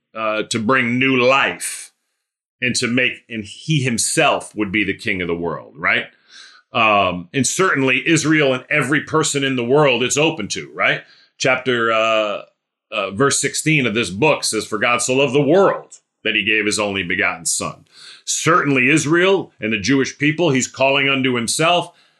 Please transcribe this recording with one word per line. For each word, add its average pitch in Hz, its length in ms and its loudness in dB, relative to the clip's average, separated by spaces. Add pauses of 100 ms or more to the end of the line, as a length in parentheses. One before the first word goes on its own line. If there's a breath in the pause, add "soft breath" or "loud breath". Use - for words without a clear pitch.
(140)
uh, 107 300 -2
to 113 140 -4
bring 120 400 0
new 135 180 2
life 123 760 0 (680)
and 123 140 -2
to 127 120 -2
make, 123 260 0 (160)
and 113 160 -10
he 147 360 -2
himself 123 760 0
would 101 180 -2
be 107 100 2
the 95 140 -4
king 101 240 -4
of 85 80 -4
the 85 60 -2
world, 71 420 -6
right? 95 300 -2 (680 loud breath)
Um, 101 600 2
and 135 120 0
certainly 135 600 0
Israel 151 480 2
and 127 160 -6
every 143 320 0
person 147 420 -2
in 135 120 -2
the 120 80 -2
world 131 380 4
it's 123 140 0
open 143 320 0
to, 82 240 -10
right? 104 300 -2 (340 soft breath)
Chapter, 123 560 0
uh, 110 500 0 (480)
uh, 101 200 -6
verse 127 300 0
sixteen 143 460 0
of 104 80 -2
this 113 160 0
book 123 320 0
says, 107 240 -4
"For 107 120 -6
God 120 240 0
so 127 120 -2
loved 135 200 0
the 147 80 4
world 160 580 2 (240)
that 110 100 0
he 104 100 0
gave 107 200 0
his 104 140 -2
only 98 240 -2
begotten 90 420 -4
son." - 400 -6 (400 loud breath)
Certainly 143 640 0
Israel 165 720 2
and 110 100 -4
the 110 80 -2
Jewish 123 380 0
people 151 340 0
he's 127 180 0
calling 139 400 0
unto 131 260 0
himself, 156 600 0 (260 soft breath)